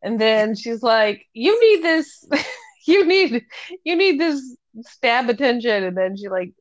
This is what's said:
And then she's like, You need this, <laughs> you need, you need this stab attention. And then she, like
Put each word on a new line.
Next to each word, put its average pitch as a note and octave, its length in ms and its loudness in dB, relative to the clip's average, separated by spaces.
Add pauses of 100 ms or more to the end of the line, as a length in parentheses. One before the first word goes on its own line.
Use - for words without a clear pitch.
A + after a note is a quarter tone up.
And A3 180 -6
then A3 360 2
she's A#3 260 -8
like, A3 520 0
You E4+ 260 0
need A4 240 4
this, D#4+ 480 -2
<laughs> - 560 -8
you F#4 180 4
need, D#4+ 400 2 (380)
you E4 120 -4
need F4+ 240 2
this C#4 360 -4 (260)
stab A#3+ 480 -2
attention. A#3+ 540 0
And F3+ 140 -4
then F#3+ 200 -2
she, G3+ 120 -12
like F#3 320 -6